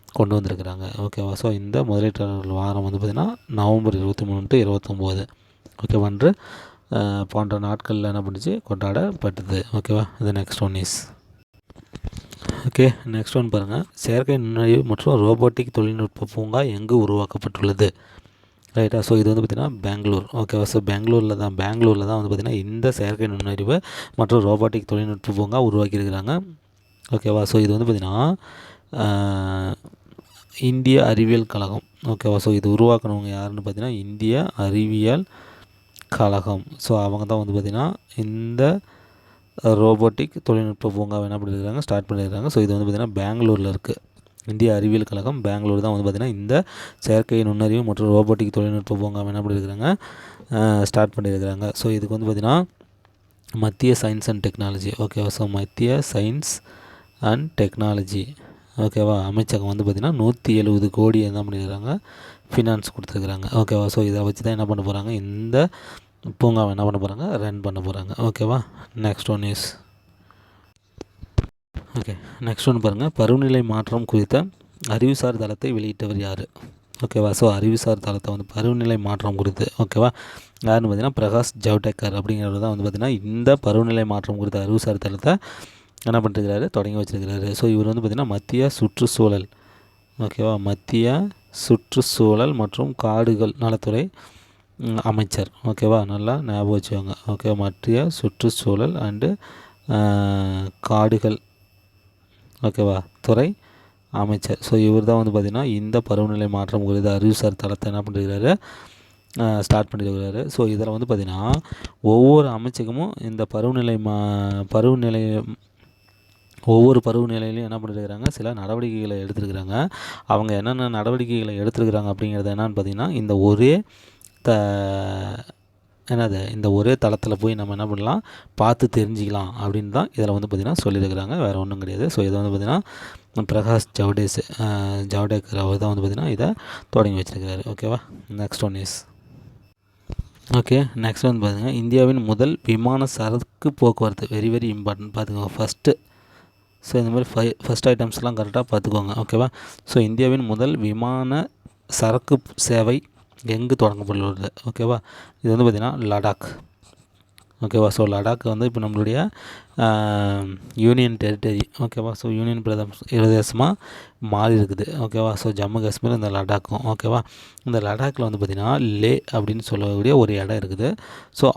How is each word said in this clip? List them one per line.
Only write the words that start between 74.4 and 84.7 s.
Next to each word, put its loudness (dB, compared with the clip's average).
அறிவுசார் 2
தளத்தை -6
வெளியிட்டவர் -4
யாரு? -6
ஓகேவா? 2
So, 4
அறிவுசார் 0
தளத்தை -6
வந்து -8
பருவநிலை 0
மாற்றம் -4
குறித்து, -2
ஓகேவா, 2
யாருன்னு 2
பார்த்தீங்கன்னா, -2
பிரகாஷ் 0
ஜவடேக்கர் 0
அப்படிங்கிறவர் -2
தான் -2
வந்து -4
பார்த்தீங்கன்னா, -2
இந்த 2
பருவநிலை 2
மாற்றம் -4
குறித்த -2
அறிவுசார் 0